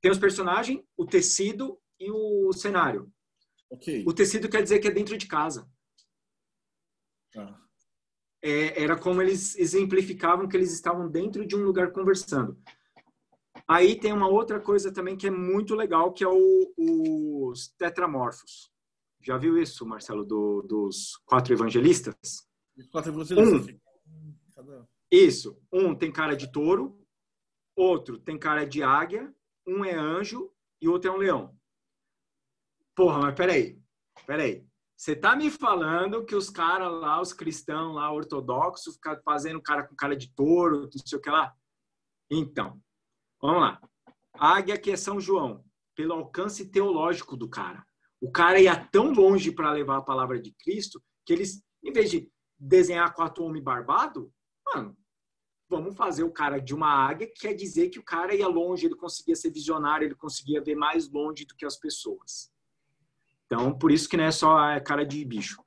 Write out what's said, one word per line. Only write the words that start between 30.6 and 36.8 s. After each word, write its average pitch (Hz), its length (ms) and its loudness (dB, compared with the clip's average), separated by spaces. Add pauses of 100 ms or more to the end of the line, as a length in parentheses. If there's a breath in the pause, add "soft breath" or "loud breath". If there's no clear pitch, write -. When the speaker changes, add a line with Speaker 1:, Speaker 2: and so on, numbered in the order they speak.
Speaker 1:
e 160 60 0
outro 180 240 0
é - 20 -4
um 190 40 -4
leão. 165 380 -2 (1400)
Porra, 165 240 4
mas 143 160 0
peraí, 165 440 0 (460)
peraí. 139 400 -4 (320)
Você 151 180 -4
tá 208 200 4
me 302 140 0
falando 196 760 -2
que 214 100 -8
os 190 140 -2
caras 175 420 -2